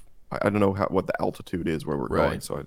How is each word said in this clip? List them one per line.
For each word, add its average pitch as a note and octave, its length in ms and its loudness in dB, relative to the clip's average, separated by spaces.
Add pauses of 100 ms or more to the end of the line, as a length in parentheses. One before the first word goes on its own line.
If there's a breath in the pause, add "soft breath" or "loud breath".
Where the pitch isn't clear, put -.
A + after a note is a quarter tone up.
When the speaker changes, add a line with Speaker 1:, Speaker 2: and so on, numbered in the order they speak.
(320)
Speaker 1:
I, - 140 0
I G#2 40 6
don't G#2 100 2
know G2 120 6
how, F#2+ 140 2
what F2+ 200 0
the - 140 -2
altitude F2 480 -4
is D#2 180 -2
where D2+ 100 -2
we're B1+ 120 -2
Speaker 2:
Right. D#2+ 200 2
Speaker 1:
going, - 120 -2
so - 180 -6
I, D2 80 -6